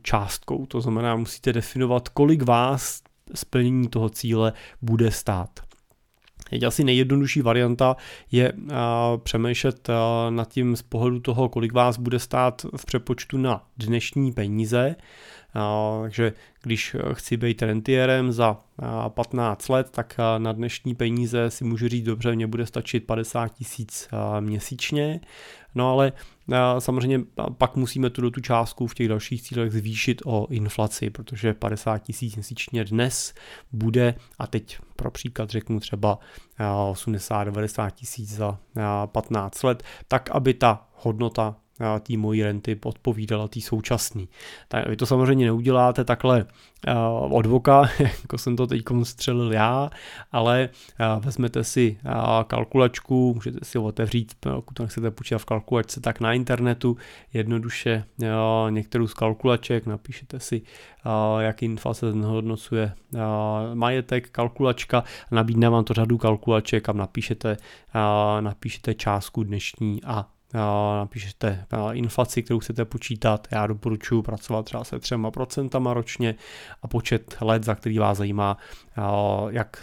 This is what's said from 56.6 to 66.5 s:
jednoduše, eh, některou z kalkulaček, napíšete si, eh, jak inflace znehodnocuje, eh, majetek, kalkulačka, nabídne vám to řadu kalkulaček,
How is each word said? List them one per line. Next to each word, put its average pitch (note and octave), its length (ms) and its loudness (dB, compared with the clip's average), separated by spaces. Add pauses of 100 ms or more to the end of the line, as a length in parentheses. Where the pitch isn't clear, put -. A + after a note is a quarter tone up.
jednoduše, A2+ 720 -2 (200)
eh, A2+ 40 0 (440)
některou G#2+ 360 0
z - 60 -10
kalkulaček, A2+ 720 0
napíšete B2 540 -10
si, A#2+ 220 -4 (440)
eh, A2 380 2
jak A2 200 0
inflace A2+ 480 -2
znehodnocuje, A2 840 -2 (220)
eh, A2+ 40 -4 (540)
majetek, B2 560 0
kalkulačka, B2 760 0 (280)
nabídne A2+ 380 6
vám A#2 140 6
to - 100 0
řadu A2+ 240 4
kalkulaček, A2 640 2